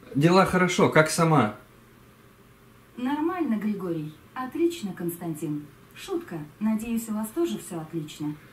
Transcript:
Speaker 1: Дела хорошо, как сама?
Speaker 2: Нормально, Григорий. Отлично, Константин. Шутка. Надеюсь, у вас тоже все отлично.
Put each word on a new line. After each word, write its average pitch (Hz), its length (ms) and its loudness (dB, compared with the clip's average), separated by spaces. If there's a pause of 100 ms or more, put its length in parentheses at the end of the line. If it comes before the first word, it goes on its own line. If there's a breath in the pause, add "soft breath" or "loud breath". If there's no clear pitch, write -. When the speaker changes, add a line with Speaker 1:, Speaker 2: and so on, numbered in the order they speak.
(140)
Speaker 1:
Дела 175 320 6
хорошо, 175 420 4
как 156 220 6
сама? 147 460 4 (1400)
Speaker 2:
Нормально, 294 600 -2
Григорий. 175 580 -4 (180)
Отлично, 262 600 -2
Константин. 160 720 -6 (300)
Шутка. - 420 -8 (220)
Надеюсь, 226 480 -2
у 214 60 -4
вас 220 200 -4
тоже 330 240 0
все 170 220 -10
отлично. 151 560 -6 (160)